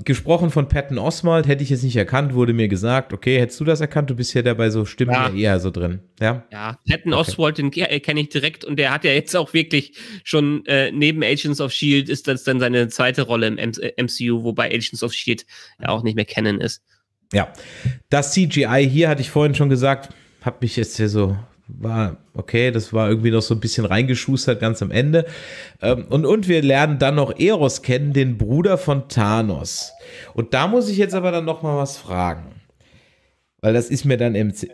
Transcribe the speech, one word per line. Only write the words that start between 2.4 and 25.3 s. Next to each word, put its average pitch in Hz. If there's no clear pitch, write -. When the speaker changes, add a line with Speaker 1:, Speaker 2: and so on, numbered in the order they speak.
Speaker 1:
mir 110
gesagt. 113
Okay, 127
hättest 120
du 151
das 156
erkannt? 147
Du 131
bist 120
ja 127
dabei 117
so 107
Stimmen 123
Speaker 2:
Ja. 127
Speaker 1:
ja 95
eher 98
so 92
drin. 87
Ja? 117
Speaker 2:
Ja, 107
Patton 165
Speaker 1:
Okay. 139
Speaker 2:
Oswalt, 156
den 143
ke-, -
äh, 147
kenn 151
ich 147
direkt 139
und 147
der 135
hat 151
ja 156
jetzt 143
auch 156
wirklich -
schon, 147
äh, 135
neben 151
Agents 143
of 139
shield 139
ist 139
das 131
dann 127
seine 123
zweite 131
Rolle 113
im 110
M-, 117
äh, -
M 123
C 120
U, 117
wobei 117
Agents -
of 120
shield -
ja -
auch 113
nicht 110
mehr 110
Canon 107
ist. -
Speaker 1:
Ja, 101
das 139
C 190
G 143
I 131
hier, 156
hatte 135
ich 120
vorhin 139
schon 143
gesagt, 135
hab -
mich 117
jetzt 113
hier 107
so, 101
war 110
okay, 123
das 113
war 110
irgendwie 113
noch 113
so -
ein 107
bisschen 110
reingeschustert 123
ganz 113
am 101
Ende. 151